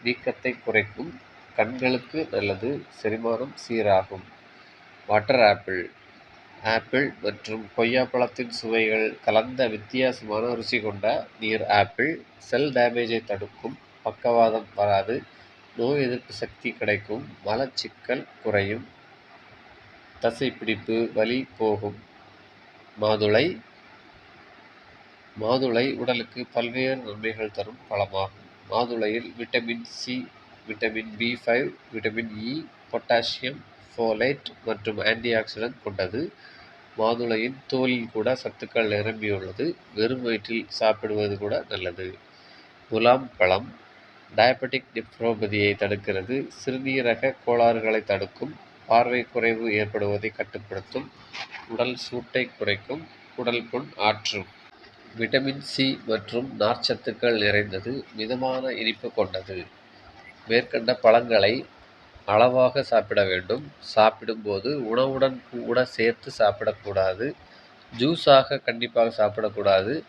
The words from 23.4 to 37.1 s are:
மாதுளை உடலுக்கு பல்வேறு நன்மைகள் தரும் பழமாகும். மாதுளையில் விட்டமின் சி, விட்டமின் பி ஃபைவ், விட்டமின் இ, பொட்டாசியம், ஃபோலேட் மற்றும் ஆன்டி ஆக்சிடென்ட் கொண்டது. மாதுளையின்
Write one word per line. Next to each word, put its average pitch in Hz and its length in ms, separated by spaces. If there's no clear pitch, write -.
மாதுளை 120 480
உடலுக்கு 120 440
பல்வேறு 127 440
நன்மைகள் 110 600
தரும் 110 320
பழமாகும். 98 600
மாதுளையில் 117 680
விட்டமின் 117 520
சி, - 280
விட்டமின் 110 500
பி 117 180
ஃபைவ், 120 340
விட்டமின் 110 400
இ, 123 100
பொட்டாசியம், 120 720
ஃபோலேட் 117 580
மற்றும் 107 360
ஆன்டி 113 340
ஆக்சிடென்ட் 110 480
கொண்டது. 98 380
மாதுளையின் 117 600